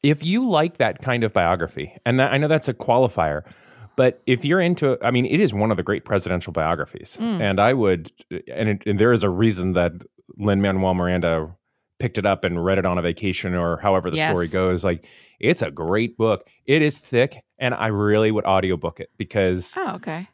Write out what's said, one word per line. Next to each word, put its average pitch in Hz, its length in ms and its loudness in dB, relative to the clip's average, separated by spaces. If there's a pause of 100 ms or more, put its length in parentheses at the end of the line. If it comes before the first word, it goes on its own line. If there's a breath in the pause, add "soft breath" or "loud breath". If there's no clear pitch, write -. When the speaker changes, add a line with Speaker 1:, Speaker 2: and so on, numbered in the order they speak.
Speaker 1:
If 147 220 2
you 220 240 0
like 170 300 0
that 113 220 0
kind 120 220 -2
of 110 100 0
biography, 85 720 0
and 123 140 0
that, 135 140 2
I 135 60 2
know 151 100 0
that's 151 200 0
a 123 60 -4
qualifier, 92 680 0 (540 loud breath)
but 127 300 2
if 123 180 0
you're 165 160 2
into, 170 420 0
I 120 100 0
mean, 127 140 2
it 151 120 0
is 175 160 2
one 104 160 0
of 104 60 2
the 90 80 -4
great 101 200 -4
presidential 90 480 -2
biographies. 80 680 -4
Speaker 2:
Mm. 220 200 -4
Speaker 1:
And 98 200 0
I 113 120 6
would, 95 380 0 (420)
and, 101 160 -4
it, 104 160 -2
and 101 140 -2
there 113 140 6
is 113 100 2
a 101 80 2
reason 92 440 0
that 87 180 2 (460)
Lin-Manuel 98 560 2
Miranda 87 600 -2 (460)
picked 123 180 -4
it 98 80 -2
up 98 160 2
and 87 220 -2
read 95 140 2
it 92 80 -2
on 90 120 0
a 87 40 -2
vacation 90 520 -4
or 85 220 -2
however 92 340 0
the 78 60 -4
story 85 300 0
Speaker 2:
Yes. 78 60 -8
Speaker 1:
goes. 90 320 0
Like, 87 220 -2 (360 soft breath)
it's 131 200 0
a 82 80 -4
great 92 460 -4
book. 110 320 0 (180 soft breath)
It 156 160 2
is 151 160 0
thick, - 440 -2 (160)
and 127 160 -2
I - 140 -2
really 104 420 2
would 107 160 -2
audiobook 92 540 0
it - 180 -14
because 92 580 -2
Speaker 2:
Oh, 370 200 -6
okay. 170 380 -10